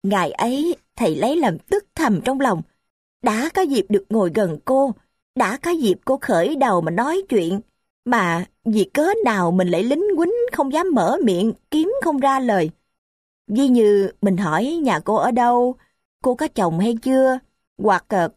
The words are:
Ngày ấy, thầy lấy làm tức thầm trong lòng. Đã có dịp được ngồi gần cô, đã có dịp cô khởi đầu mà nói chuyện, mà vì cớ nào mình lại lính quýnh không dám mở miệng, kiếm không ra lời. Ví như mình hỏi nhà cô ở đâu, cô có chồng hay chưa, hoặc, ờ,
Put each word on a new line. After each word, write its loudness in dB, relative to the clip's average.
Ngày 0
ấy, -2
thầy 0
lấy 0
làm 0
tức -4
thầm 0
trong -2
lòng. 0
Đã 0
có 2
dịp 0
được 0
ngồi 0
gần -2
cô, 0
đã -2
có -2
dịp 0
cô 0
khởi 0
đầu 2
mà -4
nói -2
chuyện, 0
mà 0
vì 0
cớ 2
nào 0
mình 2
lại 0
lính 0
quýnh 0
không -2
dám 0
mở 2
miệng, 0
kiếm 0
không 0
ra 2
lời. 0
Ví 0
như 4
mình 2
hỏi -2
nhà -2
cô -4
ở 0
đâu, 2
cô 0
có -4
chồng -2
hay 0
chưa, 2
hoặc, 0
ờ, 0